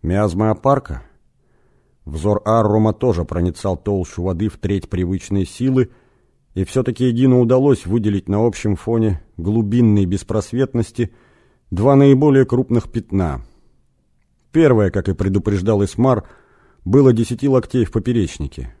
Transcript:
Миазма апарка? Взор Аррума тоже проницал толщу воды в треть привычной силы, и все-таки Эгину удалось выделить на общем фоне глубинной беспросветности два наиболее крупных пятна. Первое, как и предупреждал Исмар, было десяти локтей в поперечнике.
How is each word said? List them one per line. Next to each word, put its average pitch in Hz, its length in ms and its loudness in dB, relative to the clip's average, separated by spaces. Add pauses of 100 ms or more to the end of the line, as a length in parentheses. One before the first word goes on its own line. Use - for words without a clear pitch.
Миазма 98 500 0
апарка? 135 500 -2 (1000)
Взор 80 400 -4
Аррума 107 480 2
тоже 87 320 -2
проницал 87 520 -4
толщу 92 460 -6
воды 92 260 -4
в - 80 -8
треть 98 320 -6
привычной 92 580 -4
силы, 131 440 -2 (640)
и 95 100 -2
все-таки 123 460 -2
Эгину 127 300 2
удалось 127 460 2
выделить 101 420 -2
на 104 160 0
общем 104 320 -2
фоне 110 460 -2 (140)
глубинной 104 680 0
беспросветности 117 1040 -4 (580)
два 120 260 2
наиболее 139 480 6
крупных 123 460 -2
пятна. 87 520 -4 (1120)
Первое, 123 380 4
как 98 180 -4
и 90 60 -2
предупреждал 98 680 0
Исмар, 117 440 0 (560)
было 131 280 4
десяти 120 360 -2
локтей 127 360 0
в - 80 -6
поперечнике. 90 880 -4